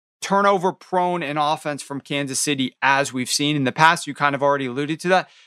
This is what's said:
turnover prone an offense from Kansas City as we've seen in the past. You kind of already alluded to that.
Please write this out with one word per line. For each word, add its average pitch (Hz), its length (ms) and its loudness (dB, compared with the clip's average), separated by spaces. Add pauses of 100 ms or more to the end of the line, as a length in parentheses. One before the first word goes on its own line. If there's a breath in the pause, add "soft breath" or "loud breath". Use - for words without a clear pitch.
(220)
turnover 196 500 2
prone 180 520 -2
an 143 140 -4
offense 151 440 -2
from 139 180 -10
Kansas 143 400 -4
City 135 420 -2
as 135 300 2
we've 127 180 -6
seen 147 260 0
in 143 80 0
the 127 80 0
past. 165 360 4
You 143 60 -10
kind 143 220 0
of 131 80 -2
already 143 240 2
alluded 147 340 -6
to 175 80 -4
that. 180 200 2 (180 soft breath)